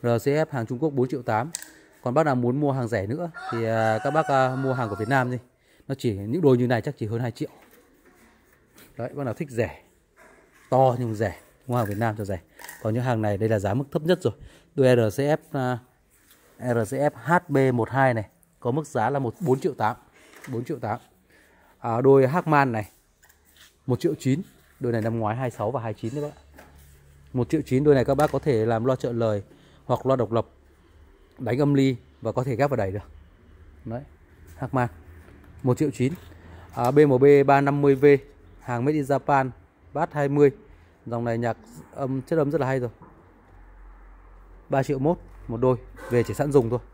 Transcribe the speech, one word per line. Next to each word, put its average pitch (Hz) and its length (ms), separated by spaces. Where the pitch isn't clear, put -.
R 120 60
C 117 200
F 147 240
hàng 120 140
Trung 120 140
Quốc 160 100
bốn 131 180
triệu 131 140
tám. 117 300
Còn 123 100
bác 156 100
nào 143 120
muốn 123 240
mua 147 120
hàng 127 160
rẻ 101 200
nữa 165 240
thì, 113 140
à, 110 380
các 139 80
bác, 156 140
à, 131 300
mua 131 180
hàng 123 160
của 101 60
Việt 107 140
Nam 127 220
đi. 127 60
Nó 135 100
chỉ 110 200
những 113 240
đôi 135 160
như 123 100
này 120 140
chắc 139 160
chỉ 113 80
hơn 113 140
hai 120 120
triệu. 147 180
Đấy, 120 160
bác 139 100
nào 117 100
thích 151 160
rẻ, 110 320
to 127 300
nhưng 113 160
rẻ, 101 200
mua 123 100
hàng 117 80
Việt 101 120
Nam 110 200
cho 107 80
rẻ. 95 140
Còn 110 100
những 123 100
hàng 120 180
này 104 160
đây 107 120
là 110 100
giá 98 140
mức 139 180
thấp 156 100
nhất 175 200
rồi. 117 120
Đôi 127 200
R 110 200
C - 40
F, 147 180
à, 127 280
R 117 300
C - 40
F 143 220
H - 180
B 143 100
một 113 160
hai 131 240
này 110 160
có 120 120
mức 147 160
giá 113 220
là 143 100
một, 120 200
bốn 131 200
triệu 143 140
tám, 110 220
bốn 120 120
triệu 127 160
tám. 113 200
À, 117 220
đôi 135 260
Harman 147 440
này 107 180
một 123 140
triệu 160 200
chín, 139 220
đôi 120 120
này 117 100
năm 113 180
ngoái 107 160
hai 127 160
sáu 107 200
và 127 100
hai 110 120
chín 127 220
đấy 147 80
bác 147 60
ạ. - 340
Một 123 160
triệu 156 120
chín, 131 220
đôi 147 120
này 120 100
các 139 100
bác 151 160
có 135 80
thể 113 260
làm 113 200
loa 131 100
trợ 127 160
lời 110 320
hoặc 123 200
loa 131 100
độc 113 160
lập, 113 160
đánh 123 240
âm 143 120
ly 135 220
và 113 100
có 127 120
thể 127 120
ghép 139 140
vào 131 80
đẩy 98 140
được. 101 180
Đấy, 120 160
Harman 123 340
một 123 140
triệu 151 140
chín. 135 220
À, 120 180
B 143 160
M 127 120
B 135 60
ba 139 140
năm 143 200
mươi 143 140
V, 135 100
hàng 120 260
made 151 100
in 147 80
Japan, 135 460
Bass 165 200
hai 143 160
mươi. 143 220
Dòng 117 200
này 117 120
nhạc 117 200
âm, 135 280
chất 160 180
âm 143 120
rất 151 100
là 127 60
hay 135 120
rồi. 120 100
Ba 135 140
triệu 135 160
mốt 165 180
một 117 100
đôi, 127 200
về 120 140
chỉ 110 100
sẵn 147 180
dùng 127 180
thôi. 120 100